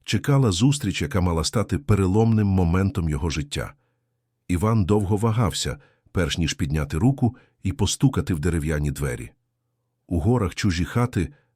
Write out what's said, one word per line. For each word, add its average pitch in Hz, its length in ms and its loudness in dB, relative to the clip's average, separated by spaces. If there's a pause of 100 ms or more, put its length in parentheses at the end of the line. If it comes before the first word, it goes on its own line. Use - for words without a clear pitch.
чекала 131 480 2
зустріч, 104 500 0
яка 82 180 -2
мала 85 240 0
стати - 340 -2
переломним 107 680 2
моментом 92 640 2
його 76 220 -2
життя. 71 440 -6 (760)
Іван 101 360 2
довго 104 320 2
вагався, 101 640 -2 (340)
перш 85 260 -2
ніж 80 160 -2
підняти 76 440 -2
руку 123 380 0 (260)
і 95 100 -2
постукати 101 640 0
в 80 60 -2
дерев'яні 76 500 -2
двері. 65 400 -6 (760)
У 87 140 -2
горах 104 340 0
чужі 87 300 0
хати 113 480 -2 (240)